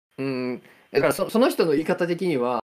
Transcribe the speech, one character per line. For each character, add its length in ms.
う 40
ん。 400
だ 100
か 60
ら 80
そ-、 160
そ 80
の 100
人 160
の 80
言 80
い 60
方 200
的 220
に 80
は、 360